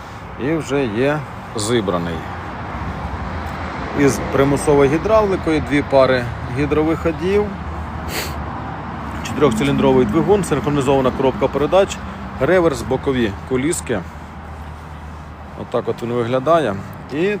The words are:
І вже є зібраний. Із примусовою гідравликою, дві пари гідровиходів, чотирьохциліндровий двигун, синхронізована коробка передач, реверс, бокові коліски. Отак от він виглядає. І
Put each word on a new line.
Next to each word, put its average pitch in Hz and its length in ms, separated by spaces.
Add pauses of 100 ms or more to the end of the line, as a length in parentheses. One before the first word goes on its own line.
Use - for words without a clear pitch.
(440)
І 151 100
вже 139 320
є 127 320 (380)
зібраний. 98 580 (1900)
Із 139 200 (120)
примусовою 139 580
гідравликою, 175 680
дві 139 220
пари 131 420 (340)
гідровиходів, 156 840 (1800)
чотирьохциліндровий 139 800
двигун, 165 380
синхронізована 135 680
коробка 131 380
передач, 160 480 (440)
реверс, 156 420
бокові 123 500 (160)
коліски. 131 520 (1600)
Отак 120 260
от 113 140
він 117 100
виглядає. 131 600 (380)
І 190 280